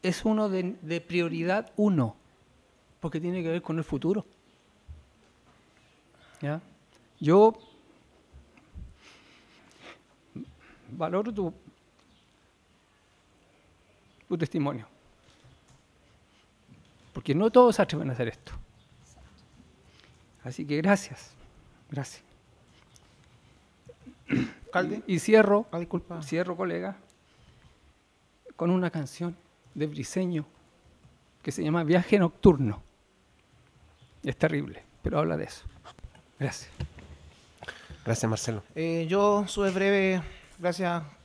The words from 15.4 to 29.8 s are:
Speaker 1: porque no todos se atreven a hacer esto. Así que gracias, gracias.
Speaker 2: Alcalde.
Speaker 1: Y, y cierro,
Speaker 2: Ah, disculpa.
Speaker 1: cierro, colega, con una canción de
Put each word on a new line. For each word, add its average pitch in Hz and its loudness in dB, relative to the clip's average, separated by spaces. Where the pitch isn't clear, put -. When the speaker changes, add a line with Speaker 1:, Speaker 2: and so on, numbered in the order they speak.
Speaker 1:
porque 143 -2
no 214 2
todos 247 8
se 202 4
atreven 151 -4
a 131 -4
hacer 120 -2
esto. - -16
Así 127 -10
que 143 -2
gracias, 190 0
gracias. - -8
Speaker 2:
Alcalde. 190 -4
Speaker 1:
Y, 190 -2
y 160 2
cierro, 214 6
Speaker 2:
Ah, 165 -6
disculpa. 170 -8
Speaker 1:
cierro, 170 -4
colega, 185 -4
con 170 0
una 180 2
canción 170 -6
de 147 -2